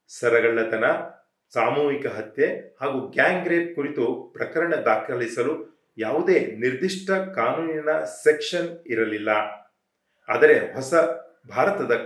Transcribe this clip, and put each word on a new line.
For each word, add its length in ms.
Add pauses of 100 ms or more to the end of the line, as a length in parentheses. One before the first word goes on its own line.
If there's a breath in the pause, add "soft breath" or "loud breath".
ಸರಗಳ್ಳತನ, 760 (680)
ಸಾಮೂಹಿಕ 520
ಹತ್ಯೆ 760
ಹಾಗೂ 280
ಗ್ಯಾಂಗ್ 400
ರೇಪ್ 260
ಕುರಿತು 640
ಪ್ರಕರಣ 380
ದಾಖಲಿಸಲು 1080 (160)
ಯಾವುದೇ 420
ನಿರ್ದಿಷ್ಟ 720
ಕಾನೂನಿನ 920
ಸೆಕ್ಷನ್ 840
ಇರಲಿಲ್ಲ. 420 (1000)
ಆದರೆ 460
ಹೊಸ 200 (560)
ಭಾರತದ 440 (120)